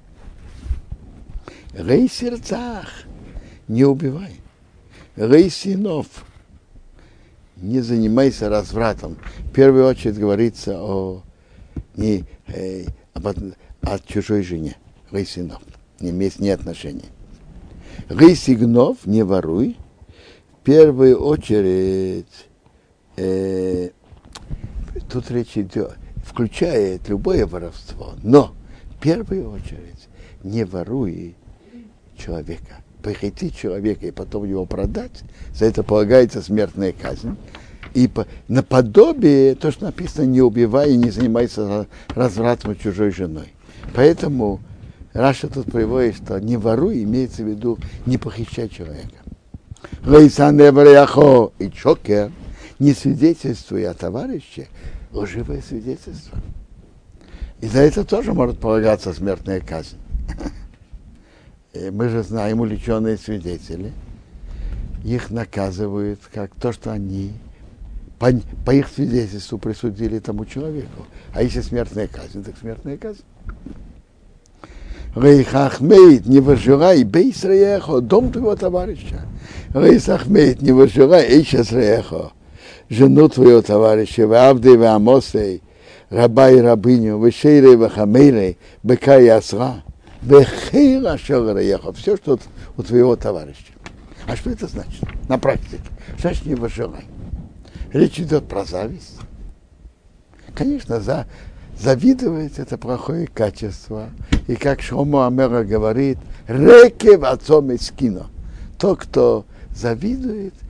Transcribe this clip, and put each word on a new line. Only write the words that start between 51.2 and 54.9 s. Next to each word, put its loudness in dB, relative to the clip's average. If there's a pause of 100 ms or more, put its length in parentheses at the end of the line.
и -8
«чокер», -2 (460)
«не 4
свидетельствуй -2
о -8
товарище», -12 (440)